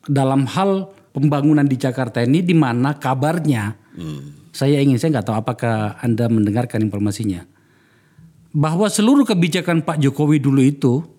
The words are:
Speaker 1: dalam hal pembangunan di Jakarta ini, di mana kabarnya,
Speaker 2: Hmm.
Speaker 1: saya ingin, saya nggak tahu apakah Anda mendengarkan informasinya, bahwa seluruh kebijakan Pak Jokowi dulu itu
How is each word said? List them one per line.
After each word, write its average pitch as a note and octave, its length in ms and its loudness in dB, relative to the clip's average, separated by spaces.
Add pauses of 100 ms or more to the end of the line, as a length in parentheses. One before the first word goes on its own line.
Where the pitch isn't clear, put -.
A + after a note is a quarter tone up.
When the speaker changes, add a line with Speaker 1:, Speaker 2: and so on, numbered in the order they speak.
Speaker 1:
dalam C3+ 420 0
hal F#3+ 460 -2 (180)
pembangunan C#3+ 540 2
di C#3 100 2
Jakarta B2 460 -4
ini, B2+ 180 2
di F3+ 140 0
mana C#3 420 2
kabarnya, C3+ 800 -2 (160)
Speaker 2:
Hmm. D2 640 -16
Speaker 1:
saya C#3 260 0
ingin, C#3 160 2
saya C#3+ 240 0
nggak G2+ 80 -4
tahu G#2+ 100 -2
apakah A2+ 380 -2 (240)
Anda A#2 300 0
mendengarkan A2+ 520 0
informasinya, G2+ 680 -4 (1000)
bahwa D#3 360 0
seluruh A#3+ 380 4
kebijakan F3 580 0
Pak D#3 180 -4
Jokowi D3 380 2
dulu C3+ 220 2
itu C#3 420 2 (160)